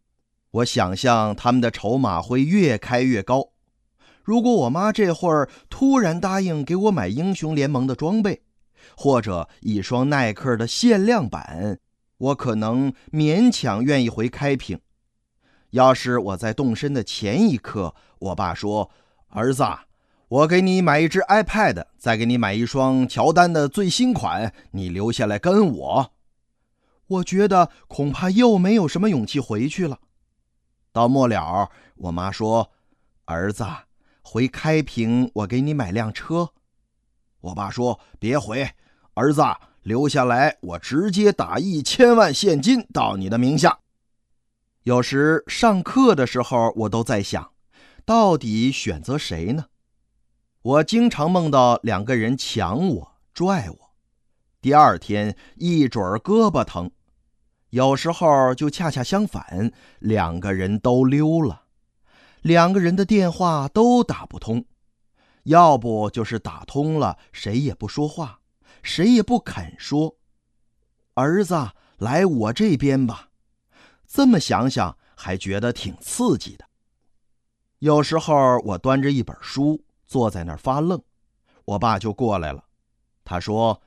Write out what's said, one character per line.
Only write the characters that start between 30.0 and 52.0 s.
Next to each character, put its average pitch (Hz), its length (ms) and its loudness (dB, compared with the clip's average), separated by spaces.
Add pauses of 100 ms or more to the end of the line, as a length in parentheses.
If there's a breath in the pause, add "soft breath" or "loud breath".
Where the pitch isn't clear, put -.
到 117 160 2
末 131 200 4
了， 92 420 -2 (260 soft breath)
我 87 160 -10
妈 90 200 -6
说 110 400 -2 (540)
：“儿 87 260 -4
子， 101 140 -8 (560)
回 123 260 -4
开 156 340 -2
平 120 520 -2
我 104 120 -6
给 120 140 -4
你 147 140 -2
买 113 180 -6
辆 107 220 -4
车。” 170 400 -6 (880)
我 90 120 -12
爸 101 160 -8
说 123 300 -4 (180 soft breath)
：“别 127 220 -2
回， 123 320 -8 (440)
儿 139 180 2
子， 151 100 2 (380 soft breath)
留 120 260 -2
下 139 160 0
来， 127 380 2
我 85 180 -10
直 185 320 -2
接 202 220 4
打 92 260 -4
一 160 240 -4
千 240 320 6
万 185 180 6
现 160 280 2
金 233 200 2 (120)
到 107 240 -2
你 95 100 -6
的 110 100 -2
名 131 200 2
下。” 160 220 2 (1040)
有 123 180 2
时 147 460 0
上 202 360 0
课 254 320 4
的 131 100 0
时 123 160 -2
候， 117 360 0
我 107 120 -2
都 113 140 -2
在 110 180 -2
想， 92 300 -8 (540 soft breath)
到 214 320 4
底 117 340 0
选 85 300 -6
择 131 160 -6
谁 90 340 -6
呢？ 156 140 -4 (960)
我 143 220 2
经 233 260 2
常 151 200 -2
梦 170 220 0
到 123 320 4
两 101 220 -2